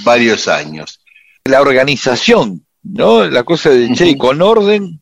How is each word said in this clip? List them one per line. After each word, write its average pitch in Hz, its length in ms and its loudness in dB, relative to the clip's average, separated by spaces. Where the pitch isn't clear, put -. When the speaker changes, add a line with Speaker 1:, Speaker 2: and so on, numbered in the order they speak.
Speaker 1:
varios 117 440 0
años. 76 520 -6
Speaker 2:
La 131 160 2
organización, 131 1080 0
¿no? 208 440 0
La 127 180 -2
cosa 160 260 0
de, 123 220 2
"Che, 175 180 2
Speaker 1:
Ujú. 139 80 0
Speaker 2:
con 139 240 0
orden 202 600 0